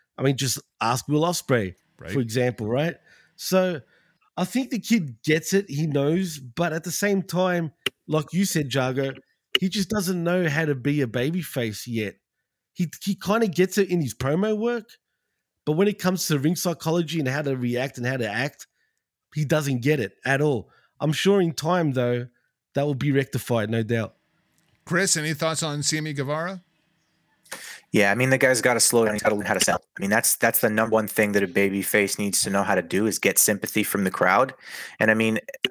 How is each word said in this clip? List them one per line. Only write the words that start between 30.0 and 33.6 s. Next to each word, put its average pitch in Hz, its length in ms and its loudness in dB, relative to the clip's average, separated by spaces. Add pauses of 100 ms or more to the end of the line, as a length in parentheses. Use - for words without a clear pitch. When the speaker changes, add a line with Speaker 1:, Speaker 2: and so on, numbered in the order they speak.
Speaker 3:
mean, 98 100 0
that's, 113 240 2
that's 113 240 2
the 120 100 2
number 110 240 0
one 110 140 2
thing 104 240 0
that 101 100 4
a 98 60 0
baby 98 340 0
face 98 380 0
needs 101 240 0
to 101 80 -4
know 98 100 2
how 98 140 2
to 92 80 2
do 92 240 0
is 98 100 -2
get - 220 2
sympathy - 420 0